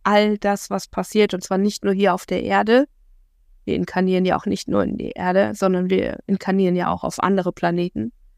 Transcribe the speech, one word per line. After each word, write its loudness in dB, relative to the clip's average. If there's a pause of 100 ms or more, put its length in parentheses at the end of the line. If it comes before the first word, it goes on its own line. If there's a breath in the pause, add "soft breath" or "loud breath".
all 4
das, -2
was -6
passiert, 0
und -6
zwar -2
nicht 0
nur 2
hier 2
auf -6
der -4
Erde, 4 (800)
wir -2
inkarnieren 0
ja 2
auch -10
nicht -4
nur 0
in -4
die -8
Erde, 0
sondern 0
wir -2
inkarnieren 0
ja -2
auch -4
auf -6
andere 0
Planeten. -4 (260)